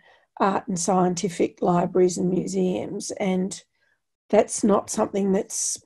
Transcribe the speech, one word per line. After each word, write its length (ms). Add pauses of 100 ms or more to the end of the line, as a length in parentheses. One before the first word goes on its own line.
(380)
art 300
and 100
scientific 840
libraries 560
and 100
museums, 840
and 520 (640)
that's 340
not 280
something 420
that's 520